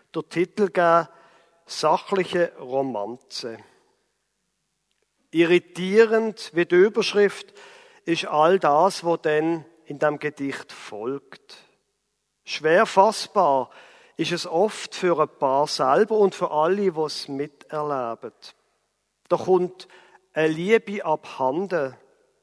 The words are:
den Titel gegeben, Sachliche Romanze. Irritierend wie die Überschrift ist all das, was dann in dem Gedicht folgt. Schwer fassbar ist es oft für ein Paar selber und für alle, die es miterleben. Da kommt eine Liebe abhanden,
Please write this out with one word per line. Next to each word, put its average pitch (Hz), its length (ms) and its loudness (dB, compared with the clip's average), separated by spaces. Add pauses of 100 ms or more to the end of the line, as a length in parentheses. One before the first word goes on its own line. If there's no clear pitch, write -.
(140)
den 160 140 -8
Titel 180 380 -2
gegeben, 170 420 4 (580)
Sachliche 175 920 0
Romanze. 123 1000 -8 (1700)
Irritierend 190 1200 2
wie 170 120 0
die 170 80 0
Überschrift 208 800 2 (500)
ist 165 200 -4
all 160 340 4
das, 165 460 2
was 170 180 -2
dann 160 420 0 (200)
in 143 160 -12
dem 151 180 0
Gedicht 139 540 -8
folgt. - 960 -12 (760)
Schwer 165 420 2
fassbar 190 840 2 (460)
ist 160 160 -4
es 170 120 -4
oft - 480 -2
für 170 280 0
ein 151 80 0 (100)
Paar 143 300 0
selber 170 480 2
und 196 180 4
für 175 160 -4
alle, 185 400 0
die 156 100 -4
es - 280 -6
miterleben. 139 1040 -8 (960)
Da 175 80 0
kommt 180 500 0 (460)
eine 156 160 0
Liebe 202 560 -2
abhanden, 151 920 -4 (460)